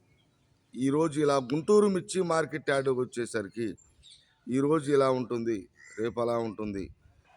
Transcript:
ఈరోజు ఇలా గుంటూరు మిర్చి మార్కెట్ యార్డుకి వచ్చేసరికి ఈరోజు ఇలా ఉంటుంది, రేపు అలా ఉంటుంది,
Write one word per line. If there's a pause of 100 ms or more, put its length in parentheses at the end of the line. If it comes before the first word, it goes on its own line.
(720)
ఈరోజు
ఇలా (160)
గుంటూరు
మిర్చి (120)
మార్కెట్
యార్డుకి
వచ్చేసరికి (800)
ఈరోజు
ఇలా (120)
ఉంటుంది, (440)
రేపు
అలా (120)
ఉంటుంది, (540)